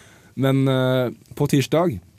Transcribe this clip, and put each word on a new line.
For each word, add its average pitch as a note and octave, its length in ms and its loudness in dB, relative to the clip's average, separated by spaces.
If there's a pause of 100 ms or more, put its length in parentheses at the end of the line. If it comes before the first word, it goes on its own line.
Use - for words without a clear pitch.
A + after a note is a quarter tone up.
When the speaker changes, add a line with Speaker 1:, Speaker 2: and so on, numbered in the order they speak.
Speaker 1:
<laughs> - 320 -20
Speaker 2:
Men, C3+ 280 2
eh, B2+ 460 0 (200)
på D3 160 -2
tirsdag, C#3 520 0 (200)